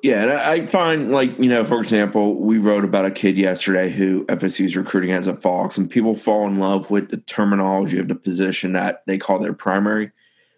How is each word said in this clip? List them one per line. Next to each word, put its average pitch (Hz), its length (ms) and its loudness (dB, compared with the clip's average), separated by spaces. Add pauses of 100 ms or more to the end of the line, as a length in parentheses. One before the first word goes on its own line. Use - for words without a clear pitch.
Yeah, 113 180 2
and 120 100 2
I, 147 200 0
I 165 140 -2
find, 160 440 0
like, 135 300 0
you 127 80 4
know, 120 160 2
for 117 160 0
example, 104 560 2
we 110 220 2
wrote 104 260 2
about 95 200 2
a 98 60 0
kid 95 260 0
yesterday 92 540 0
who 95 380 0
F - 160 -2
S 92 160 -2
U 95 40 2
is 90 120 0
recruiting 92 340 0
as 92 160 -2
a 92 80 -2
Fox, 92 420 -2
and 95 140 -2
people 113 240 2
fall 107 320 0
in 98 140 -2
love 95 280 0
with 101 220 -2
the - 60 -8
terminology 98 840 0
of 92 80 -2
the - 80 -4
position 92 600 -2
that 90 320 -4
they 95 120 -2
call 98 220 0
their 85 120 -4
primary. 104 600 -2 (440)